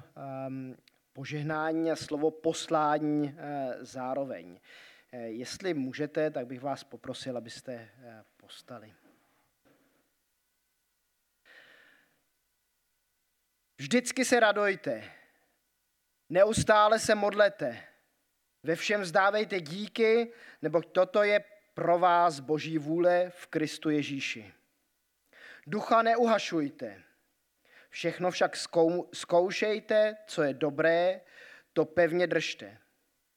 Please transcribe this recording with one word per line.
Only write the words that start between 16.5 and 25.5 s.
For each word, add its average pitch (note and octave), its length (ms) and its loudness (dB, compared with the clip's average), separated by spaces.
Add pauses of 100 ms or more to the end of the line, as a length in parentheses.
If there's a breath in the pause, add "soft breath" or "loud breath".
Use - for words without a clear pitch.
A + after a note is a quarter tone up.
se A3 160 2
modlete. G3+ 680 0 (800)
Ve D#3 120 -2
všem G#3 260 -2
vzdávejte G3+ 600 2
díky, A3 720 0 (280 loud breath)
neboť D#3+ 300 -2
toto F#3 320 2
je G#3 200 2 (300)
pro F3 260 2
vás F3 400 4
Boží D3+ 380 -2
vůle F3 520 2
v - 180 -20
Kristu D#3 420 -4
Ježíši. C3+ 640 -4 (1120 loud breath)